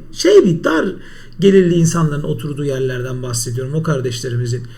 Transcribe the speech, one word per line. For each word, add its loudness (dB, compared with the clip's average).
şey 6
bir 0
dar 0
gelirli 6
insanların 0
oturduğu -6
yerlerden -4
bahsediyorum, -6
o -2
kardeşlerimizin. -4